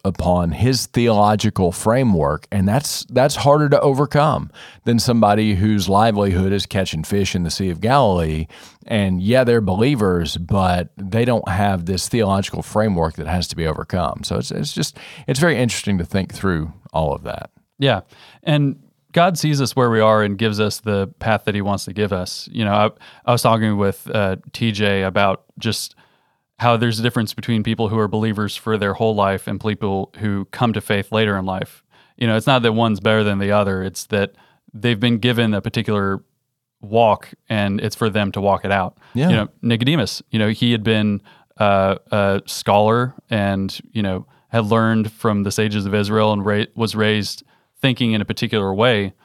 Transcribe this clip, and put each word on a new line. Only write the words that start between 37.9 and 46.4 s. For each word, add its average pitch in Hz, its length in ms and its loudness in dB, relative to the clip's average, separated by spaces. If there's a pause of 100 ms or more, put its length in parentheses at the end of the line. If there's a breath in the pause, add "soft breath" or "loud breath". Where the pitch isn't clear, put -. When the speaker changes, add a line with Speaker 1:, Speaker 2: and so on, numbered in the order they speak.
Speaker 2:
for 113 120 -2
them 101 240 -2
to 101 80 -6
walk 98 240 0
it 95 60 -2
out. 98 260 -2 (180 loud breath)
Speaker 1:
Yeah. 143 160 0
Speaker 2:
You 113 60 4
know, 107 120 0 (140)
Nicodemus, 120 680 0
you 113 80 -2
know, 107 100 2
he 120 220 0
had 110 140 0
been, 107 380 0 (360 soft breath)
uh, 98 380 2 (160)
a 101 340 0
scholar 110 680 0 (160)
and, 98 460 -2 (140)
you 110 120 -4
know, 92 220 -4 (240 soft breath)
had 117 160 0
learned 113 460 2
from 104 320 -2
the 98 80 -2
sages 107 360 -2
of 98 80 -2
Israel 107 380 2
and 101 140 -2